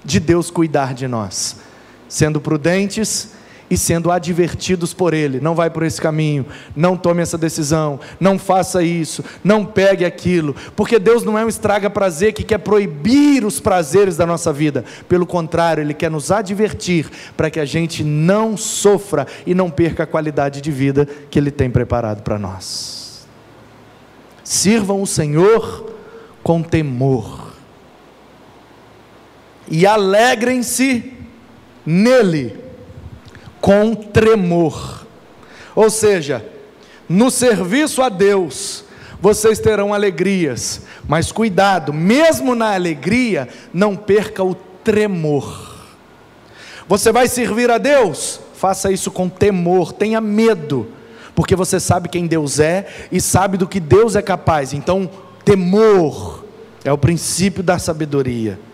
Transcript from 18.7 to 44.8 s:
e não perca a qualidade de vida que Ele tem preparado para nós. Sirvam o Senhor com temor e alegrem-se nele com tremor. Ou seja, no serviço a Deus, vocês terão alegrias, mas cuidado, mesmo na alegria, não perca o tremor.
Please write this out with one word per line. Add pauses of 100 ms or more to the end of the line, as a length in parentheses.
e
não
perca
a
qualidade
de
vida (200)
que
Ele
tem
preparado
para
nós. (1160)
Sirvam
o
Senhor (520)
com
temor (2000)
e
alegrem-se (760)
nele (1080)
com
tremor. (680)
Ou
seja, (640)
no
serviço
a
Deus, (380)
vocês
terão
alegrias, (260)
mas
cuidado,
mesmo
na
alegria, (240)
não
perca
o
tremor. (1080)